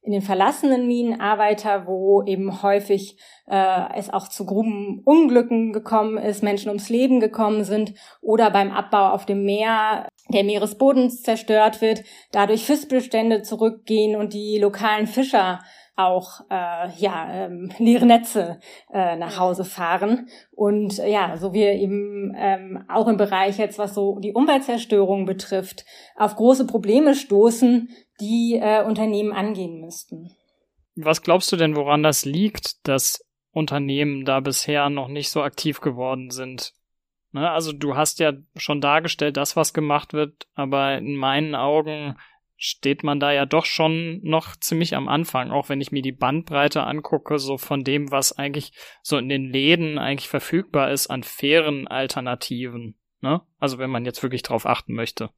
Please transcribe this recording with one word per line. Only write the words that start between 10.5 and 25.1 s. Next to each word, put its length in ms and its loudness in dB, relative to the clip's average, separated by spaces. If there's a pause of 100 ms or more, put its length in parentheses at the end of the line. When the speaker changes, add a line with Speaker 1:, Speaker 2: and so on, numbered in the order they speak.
Speaker 1:
zerstört 720 2
wird, 220 0 (280)
dadurch 340 2
Fischbestände 760 0
zurückgehen 760 0
und 180 -4
die 260 -2
lokalen 480 0
Fischer 520 2 (360)
auch, 540 0
äh, 480 -4
ja, 340 -4
ähm, 460 -10
leere 280 6
Netze, 540 4 (340)
äh, 240 0
nach 200 -8
Hause 280 0
fahren. 640 -2 (240)
Und, 480 0
äh, 120 0
ja, 260 0
so 160 -6
wir 200 4
eben, 640 -4
ähm, 500 -4
auch 200 2
im 100 2
Bereich 400 0
jetzt, 200 -4
was 160 -6
so 260 -2
die 140 -6
Umweltzerstörung 920 2